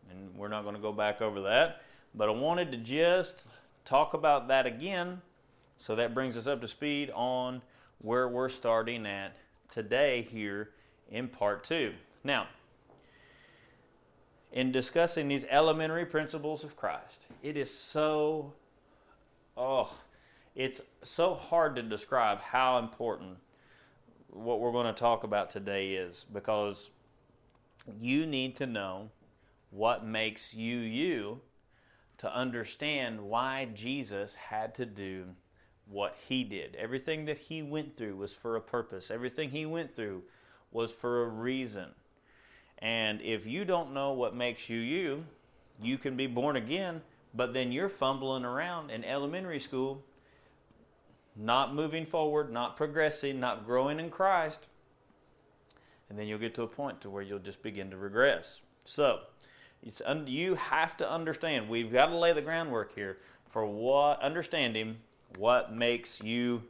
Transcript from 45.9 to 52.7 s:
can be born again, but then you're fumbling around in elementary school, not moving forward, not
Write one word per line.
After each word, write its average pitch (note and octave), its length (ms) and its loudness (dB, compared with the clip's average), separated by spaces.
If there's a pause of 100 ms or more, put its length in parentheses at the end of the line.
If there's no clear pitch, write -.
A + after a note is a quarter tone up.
can C3+ 180 -4
be C3+ 120 0
born B2+ 280 2
again, E3 460 -2 (320)
but A#2+ 200 0
then B2+ 180 0
you're E3+ 180 0
fumbling C3+ 560 0
around D3+ 460 -4
in A2+ 120 -6
elementary D3 560 -2
school, C3+ 440 -4 (1300)
not A#2+ 380 4
moving D#3 320 -2
forward, D3+ 460 0
not A#2+ 260 -2